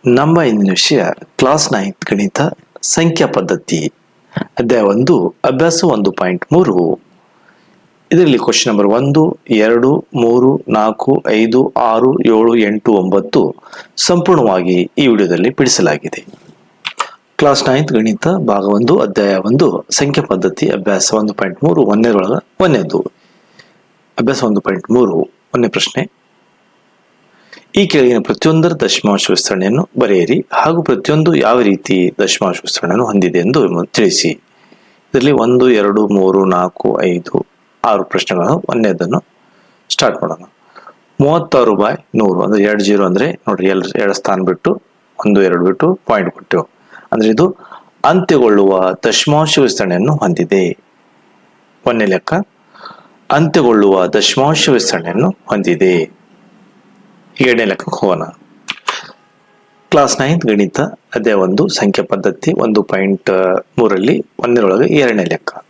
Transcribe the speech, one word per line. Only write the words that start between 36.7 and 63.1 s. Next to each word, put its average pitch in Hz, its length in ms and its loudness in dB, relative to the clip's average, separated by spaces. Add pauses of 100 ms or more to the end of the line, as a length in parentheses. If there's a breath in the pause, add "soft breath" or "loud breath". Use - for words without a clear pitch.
ಐದು, 87 260 -6 (480)
ಆರು 104 200 0 (100)
ಪ್ರಶ್ನೆಗಳನ್ನು 98 440 -2 (140)
ಒಂದನೇದನ್ನು 98 480 -2 (760 soft breath)
ಸ್ಟಾರ್ಟ್ 110 280 -2
ಮಾಡೋಣ. 85 240 -8 (760 loud breath)
ಮೂವತ್ತಾರು 139 600 2
by 117 100 0 (280)
ನೂರು, 92 260 0
ಅಂದ್ರೆ 101 220 0
ಎರಡು 104 200 -2
ಜೀರೋ, 101 220 2
ಅಂದ್ರೆ 104 180 0 (180)
ನೋಡ್ರಿ, 95 260 -2
ಎರಡು, 92 140 -2 (160)
ಎರಡು 95 180 -2
ಸ್ಥಾನ 95 180 -2 (100)
ಬಿಟ್ಟು, 92 240 -2 (520)
ಒಂದು, 101 140 4 (100)
ಎರಡು 87 200 0
ಬಿಟ್ಟು 139 240 0 (160)
ಪಾಯಿಂಟ್ 95 300 0
ಕೊಟ್ಟೆವು, - 260 -4 (480 loud breath)
ಅಂದ್ರೆ 110 240 2
ಇದು 160 100 2 (640 loud breath)
ಅಂತ್ಯಗೊಳ್ಳುವ 104 800 2 (160)
ದಶಮಾಂಶ 151 600 0
ವಿಸ್ತರಣೆಯನ್ನು 101 480 -2 (100)
ಹೊಂದಿದೆ. 156 400 0 (1200)
ಒಂದನೇ 113 300 0
ಲೆಕ್ಕ - 160 -6 (1080 loud breath)
ಅಂತ್ಯಗೊಳ್ಳುವ 113 680 4 (120)
ದಶಮಾಂಶ 143 580 0
ವಿಸ್ತರಣೆಯನ್ನು 95 540 -2 (200)
ಹೊಂದಿದೆ. 92 440 0 (1500)
ಎರಡನೇ 117 240 0
ಲೆಕ್ಕಕ್ಕೆ - 320 -6
ಹೋಗೋಣ. 87 220 -2 (1700 loud breath)
ಕ್ಲಾಸ್ 143 280 2
ನೈನ್ತ್ 151 300 -2
ಗಣಿತ 101 300 0 (360)
ಅಧ್ಯಾಯ 110 300 0
ಒಂದು, 95 180 0 (160)
ಸಂಖ್ಯಾ 101 320 0
ಪದ್ಧತಿ 98 380 -4 (140)
ಒಂದು 107 160 0 (120)
ಪಾಯಿಂಟ್ 98 380 -2 (480)